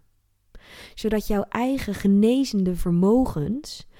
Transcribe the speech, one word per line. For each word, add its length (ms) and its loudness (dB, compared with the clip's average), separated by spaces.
Zodat 320 -4
jouw 160 0
eigen 520 -4
genezende 800 2
vermogens, 1120 0